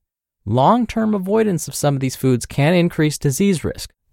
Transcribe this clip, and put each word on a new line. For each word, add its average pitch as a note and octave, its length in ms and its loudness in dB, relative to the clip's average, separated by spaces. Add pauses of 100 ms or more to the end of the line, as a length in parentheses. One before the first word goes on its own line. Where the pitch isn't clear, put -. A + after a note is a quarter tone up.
(440)
long-term G#3+ 680 2
avoidance G3 540 -2
of - 80 -12
some C#3+ 180 0
of C3 60 -4
these C3 160 -4
foods B2+ 280 0
can D3 300 0
increase E3+ 440 0
disease E3+ 440 0
risk. - 300 -8 (200)